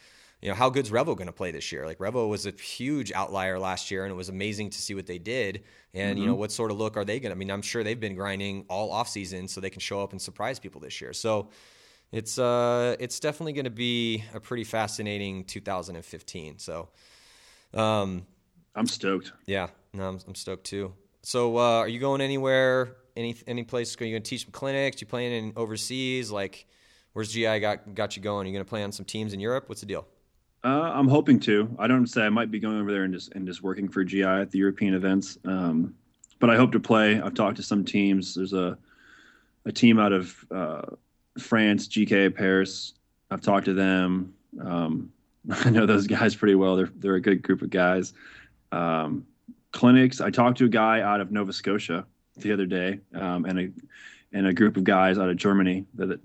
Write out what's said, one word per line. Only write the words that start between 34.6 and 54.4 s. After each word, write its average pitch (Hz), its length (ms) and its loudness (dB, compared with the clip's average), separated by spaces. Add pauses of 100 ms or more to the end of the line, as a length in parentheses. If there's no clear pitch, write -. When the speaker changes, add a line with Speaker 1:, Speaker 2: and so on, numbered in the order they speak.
Speaker 2:
events. 95 500 0
Um, 87 500 0 (440)
but 117 100 6
I 113 80 6
hope 123 160 6
to 113 60 4
play. 107 420 4
I've 95 140 -4
talked 104 220 0
to 98 60 -8
some 101 220 0
teams. 98 480 2
There's 92 200 -4
a, 90 240 0 (880)
a 107 60 -4
team 113 280 8
out 104 120 6
of, 92 400 -2
uh, 78 300 -6 (560)
France, 107 500 2
G 107 200 2
K 98 240 6
Paris. 95 640 0 (360)
I've 95 100 -6
talked 98 260 2
to 98 80 2
them. 92 600 2 (260)
Um, 82 520 -4 (220)
<laughs> - 180 -10
I - 180 2
know 110 160 6
those 101 220 4
guys 101 280 2
pretty 101 200 6
well. 95 200 6
They're, 92 200 2
they're 98 200 0
a 90 60 2
good 98 220 4
group - 180 2
of - 80 -6
guys. 92 440 2 (580)
Um, 80 540 -2 (460)
clinics. 127 500 6
I 101 100 0
talked 123 260 4
to 127 80 6
a 117 40 8
guy 110 320 6
out 104 200 2
of 92 100 -6
Nova 101 220 0
Scotia 98 520 -2 (300)
the 104 160 -2
other 98 140 2
day, 92 340 -2 (140)
um, 87 320 -2
and 90 140 0
a, 90 100 -2 (640)
and 98 140 2